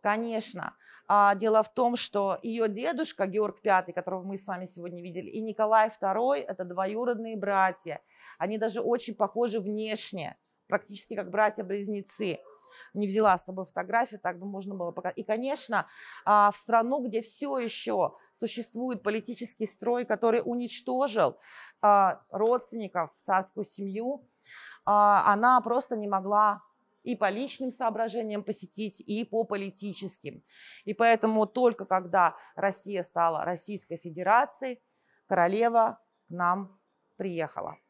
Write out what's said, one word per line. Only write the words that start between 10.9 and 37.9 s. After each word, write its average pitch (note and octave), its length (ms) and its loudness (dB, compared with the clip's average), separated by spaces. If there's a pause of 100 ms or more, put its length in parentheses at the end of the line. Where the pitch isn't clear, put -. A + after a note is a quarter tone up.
как F#3+ 140 -8
братья-близнецы. G3+ 1080 -2 (540)
Не G3+ 140 -2
взяла G3 300 4
с - 60 -8
собой F#3 220 -10
фотографию, G#3 560 -4
так F3 180 -4
бы F#3 60 -12
можно G3 280 -10
было F3 180 -6
показать. F#3 260 -8
И, - 60 -8
конечно, A#3 600 -2 (380)
а, G#3 260 6
в G3+ 60 -4
страну, A#3+ 500 0
где A3 160 -4
всё C4+ 380 -6
ещё G#3+ 560 -2 (220)
существует A#3 680 -6
политический G#3+ 640 -6
строй, A#3+ 380 -4
который A3+ 380 2
уничтожил, A#3+ 960 0 (440)
а, G3+ 480 6
родственников, A3 840 -2 (100)
царскую F#3+ 440 -2
семью, G#3+ 600 -8 (600)
а, G#3 480 6
она A#3+ 260 6
просто A#3+ 380 -2
не G#3 100 -6
могла G3+ 560 2 (400)
и A#3+ 120 -4
по G3+ 160 0
личным B3+ 400 -6
соображениям A3 720 -4
посетить, G3+ 560 -8
и G#3+ 260 -4
по A3+ 180 -2
политическим. G3 1000 -8 (420)
И G#3 80 -4
поэтому A3 540 4
только A#3 380 2
когда F3+ 500 2 (200)
Россия G3 460 -4
стала E3 420 0
Российской F3 540 -8
Федерацией, A#3 840 0 (480)
королева A3 720 4 (280)
к - 20 -20
нам F3+ 500 -2 (380)
приехала. E3 580 -6 (140)